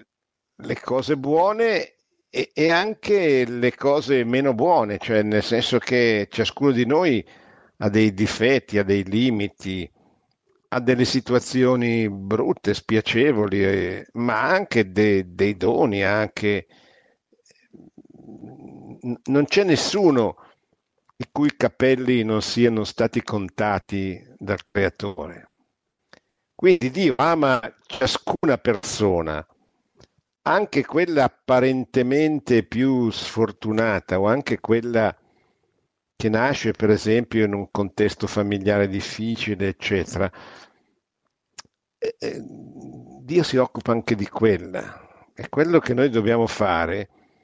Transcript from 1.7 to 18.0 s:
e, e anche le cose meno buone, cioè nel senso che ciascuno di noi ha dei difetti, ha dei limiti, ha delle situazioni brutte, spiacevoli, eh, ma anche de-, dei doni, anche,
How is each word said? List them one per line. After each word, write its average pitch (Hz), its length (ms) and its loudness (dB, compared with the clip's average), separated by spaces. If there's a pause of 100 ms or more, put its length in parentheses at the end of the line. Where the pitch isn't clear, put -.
e, - 220 -6
e 160 200 2
anche 180 760 0
le 120 280 -2
cose 135 480 0
meno 127 320 0
buone, 113 420 0
cioè 107 240 0
nel 107 220 2
senso 120 340 0
che 113 540 2
ciascuno 135 400 0
di 120 140 2
noi 151 380 2 (540)
ha 107 120 -2
dei 107 240 4
difetti, 107 640 0
ha 101 40 4
dei 98 200 2
limiti, 101 840 -4 (840)
ha 127 60 0
delle 123 260 2
situazioni 120 1040 0
brutte, 101 640 -4
spiacevoli, 107 920 0
eh, 95 500 -2
ma 117 280 -2
anche 139 500 0
de-, 98 420 2
dei 98 240 0
doni, 110 460 0
anche, 104 640 -2 (2250)